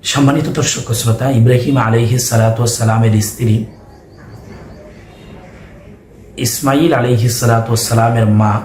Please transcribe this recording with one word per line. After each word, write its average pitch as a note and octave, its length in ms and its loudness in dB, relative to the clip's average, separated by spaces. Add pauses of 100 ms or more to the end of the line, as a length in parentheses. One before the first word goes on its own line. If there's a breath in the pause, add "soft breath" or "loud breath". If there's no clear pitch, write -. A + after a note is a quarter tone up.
সম্মানিত C#3+ 460 0
দর্শক - 420 -4
ও - 20 0
শ্রোতা, A2+ 360 -2
ইব্রাহিম B2 480 2
আলাইহিস A#2 520 0
সালাতু A2+ 340 0
ওয়াস A2 140 -2
সালামের A2 440 2
স্ত্রী A2 440 -2 (2750)
ইসমাইল C#3 560 0
আলাইহিস B2 460 0
সালাতু A2+ 280 0
ওয়াস A2+ 220 -2
সালামের A#2 360 2
মা G#2+ 400 2